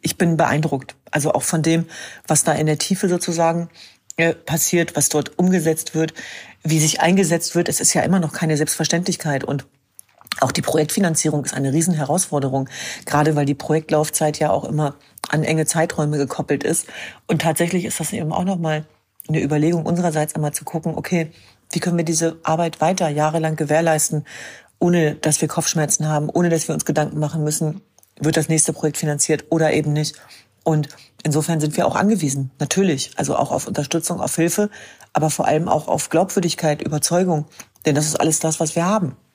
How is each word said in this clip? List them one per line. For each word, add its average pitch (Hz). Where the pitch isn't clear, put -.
ich -
bin 170
beeindruckt. 151
Also 151
auch -
von 165
dem, 165
was -
da 160
in 151
der 151
Tiefe -
sozusagen, 170
äh, 165
passiert, -
was 147
dort 147
umgesetzt 170
wird, 160
wie 156
sich 151
eingesetzt 170
wird. 175
Es 165
ist -
ja -
immer 185
noch 151
keine 156
Selbstverständlichkeit 156
und 139
auch 131
die 160
Projektfinanzierung 156
ist -
eine 135
Riesenherausforderung, 147
gerade 151
weil 147
die 143
Projektlaufzeit 151
ja 151
auch -
immer 151
an 151
enge 156
Zeiträume 160
gekoppelt 143
ist. -
Und 160
tatsächlich 170
ist -
das -
eben 165
auch 180
nochmal 160
eine 160
Überlegung 156
unsererseits, 165
einmal 151
zu -
gucken, 160
okay, 160
wie 165
können 175
wir 170
diese 165
Arbeit 165
weiter 175
jahrelang 156
gewährleisten, 156
ohne 170
dass -
wir 151
Kopfschmerzen 156
haben, 151
ohne 175
dass 165
wir 156
uns 147
Gedanken 151
machen 151
müssen, 151
wird 156
das 156
nächste 160
Projekt 147
finanziert 147
oder 160
eben 151
nicht. 151
Und 156
insofern 156
sind 151
wir -
auch -
angewiesen, 143
natürlich, 165
also -
auch -
auf -
Unterstützung, 160
auf -
Hilfe, 170
aber 156
vor -
allem 156
auch 151
auf -
Glaubwürdigkeit, 165
Überzeugung. 156
Denn 147
das 151
ist 156
alles 156
das, 160
was 156
wir 170
haben. 180